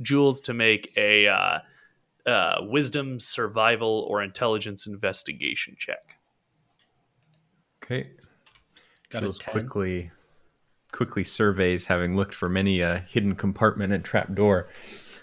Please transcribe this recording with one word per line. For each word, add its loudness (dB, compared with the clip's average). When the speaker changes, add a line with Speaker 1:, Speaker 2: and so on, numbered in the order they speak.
Speaker 1:
Jules 4
to -6
make 2
a, 6
uh, 2
uh, 2
wisdom, -2
survival, 0
or -2
intelligence -4
investigation -6
check. -12
Speaker 2:
Okay. -6
Speaker 3:
Got -6
a -2
Speaker 2:
Jules -8
Speaker 3:
ten. -12
Speaker 2:
quickly, -4
quickly -4
surveys, 2
having 0
looked -2
for -4
many 2
a 0
hidden 0
compartment 0
and -2
trap -2
door, 4